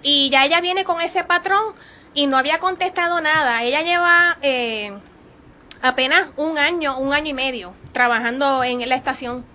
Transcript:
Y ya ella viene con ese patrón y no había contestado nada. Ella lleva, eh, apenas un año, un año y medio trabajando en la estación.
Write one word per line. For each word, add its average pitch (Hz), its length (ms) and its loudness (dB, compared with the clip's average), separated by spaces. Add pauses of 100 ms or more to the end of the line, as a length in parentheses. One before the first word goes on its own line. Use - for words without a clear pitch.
Y 277 280 2
ya 269 160 4
ella 330 160 2
viene 370 200 -2
con 349 200 -2
ese 349 220 -2
patrón 381 380 0 (520)
y 285 120 2
no 269 120 2
había 294 200 0
contestado 359 600 -2
nada. 302 420 0
Ella 269 200 0
lleva, 349 580 4
eh, 226 520 -2 (920)
apenas 262 420 2 (120)
un 311 220 -2
año, 294 400 0
un 269 140 -2
año 302 160 0
y 285 60 -4
medio 254 400 -6 (180)
trabajando 247 720 2
en 247 240 -4
la 254 80 2
estación. 254 480 -6 (100)